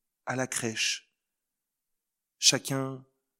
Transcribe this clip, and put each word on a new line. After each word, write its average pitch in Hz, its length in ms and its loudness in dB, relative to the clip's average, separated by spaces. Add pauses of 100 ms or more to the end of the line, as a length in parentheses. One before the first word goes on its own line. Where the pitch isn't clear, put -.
(260)
à 123 100 -2
la 127 100 0
crèche, - 680 -4 (1300)
chacun 135 680 2 (360)